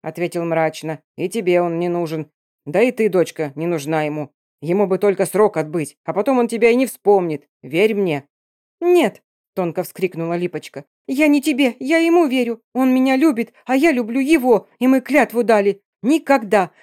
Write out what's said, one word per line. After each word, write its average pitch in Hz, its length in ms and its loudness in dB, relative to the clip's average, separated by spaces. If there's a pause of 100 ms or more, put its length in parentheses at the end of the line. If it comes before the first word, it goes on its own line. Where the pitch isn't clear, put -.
ответил 170 440 -6
мрачно, 160 580 -4 (140)
«и 165 120 -6
тебе 180 320 0
он 170 200 -4
не 175 80 -2
нужен. 165 420 -6 (360)
Да 170 160 -2
и 247 100 -2
ты, 233 160 -2
дочка, 160 480 -2
не 160 100 -6
нужна 156 380 -4
ему. 147 260 -8 (300)
Ему 185 260 0
бы 185 120 -2
только 202 280 0
срок 196 300 0
отбыть, 160 480 -6
а 160 80 -8
потом 247 260 0
он 240 80 0
тебя 233 240 2
и 233 60 4
не 262 100 0
вспомнит, 180 600 0 (140)
верь 190 340 0
мне». 165 320 -2 (520)
«Нет», 349 440 2 (300)
тонко 175 280 -4
вскрикнула 170 540 -6
Липочка, 165 480 -8 (220)
«я 285 220 0
не 285 140 4
тебе, 269 360 0
я 285 200 0
ему 339 280 4
верю. 240 360 -2 (120)
Он 254 200 2
меня 262 220 2
любит, 254 360 0 (140)
а 262 100 0
я 311 160 4
люблю 240 280 -2
его, 254 480 2 (100)
и 240 80 0
мы 262 140 4
клятву 254 420 0
дали. 202 380 2 (220)
Никогда, 220 720 0 (100)